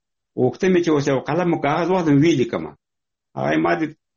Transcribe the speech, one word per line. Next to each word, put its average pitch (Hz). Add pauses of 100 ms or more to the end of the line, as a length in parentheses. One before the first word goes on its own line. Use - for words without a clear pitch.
(360)
غوښته 123
مې 180
چې 165
اوس 143
یو 135
قلم 170
او 143
کاغذ 160
واخلم، 160
ویې 160
لیکمه. 82 (640)
هغه 135
یې 156
ما 170
د 165 (340)